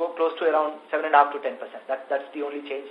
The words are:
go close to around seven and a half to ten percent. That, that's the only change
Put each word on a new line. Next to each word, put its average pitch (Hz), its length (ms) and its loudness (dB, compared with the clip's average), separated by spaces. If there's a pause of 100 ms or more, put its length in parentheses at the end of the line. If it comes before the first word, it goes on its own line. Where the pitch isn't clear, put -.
go 170 160 -4
close 165 240 2
to 165 80 4
around 151 400 0
seven 156 160 0
and 156 80 2
a 143 80 10
half 143 160 6
to - 80 -4
ten 120 160 -4
percent. - 240 -14
That, - 240 -6
that's 139 240 -2
the 147 80 -6
only 143 240 -8
change 139 260 -8